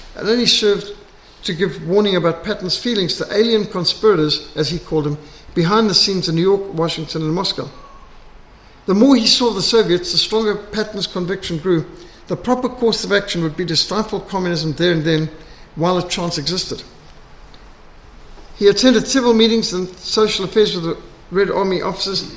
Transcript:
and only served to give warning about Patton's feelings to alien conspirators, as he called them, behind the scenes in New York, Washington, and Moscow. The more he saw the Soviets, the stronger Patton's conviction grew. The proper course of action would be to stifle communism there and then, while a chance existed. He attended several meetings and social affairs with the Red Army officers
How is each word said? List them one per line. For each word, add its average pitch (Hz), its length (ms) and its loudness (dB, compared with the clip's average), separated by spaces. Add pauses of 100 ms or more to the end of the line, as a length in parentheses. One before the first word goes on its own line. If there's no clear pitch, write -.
(160)
and 175 120 -4
only 233 180 2
served 202 460 2 (520)
to 196 100 -4
give 165 320 -4
warning 196 300 4
about 170 260 0
Patton's 185 340 -4
feelings 208 400 -2
to - 160 -6
alien 220 340 2
conspirators, 175 920 2
as 147 140 0
he 170 80 -4
called 156 260 -2
them, 147 140 -2 (360)
behind 208 340 4
the 185 60 0
scenes 185 340 2
in 160 60 0
New 165 80 2
York, 196 320 2
Washington, 160 480 -4
and 156 100 -2
Moscow. 175 360 -2 (1160)
The 190 80 2
more 262 200 8
he 226 140 4
saw 240 240 2
the 190 100 -2
Soviets, 175 480 2
the 170 80 -2
stronger 214 380 0
Patton's 208 500 -6
conviction 180 520 -6
grew. 165 260 2 (420)
The 180 100 -2
proper 254 320 0
course 226 360 0
of 185 80 -4
action 196 300 0
would 156 140 -4
be 180 100 -4
to 160 100 -2
stifle 214 420 -2
communism 175 540 -2
there 175 200 2
and 160 120 0
then, 156 260 0 (460)
while 180 220 0
a 175 100 -4
chance 170 300 -4
existed. 147 440 -6 (1700)
He 202 100 0
attended 220 400 6
several 240 280 4
meetings 226 380 4
and 180 160 -4 (100)
social 214 460 0
affairs 208 300 2
with 175 100 -4
the 165 120 -4 (340)
Red 190 200 2
Army 190 320 -2
officers 190 420 -4 (120)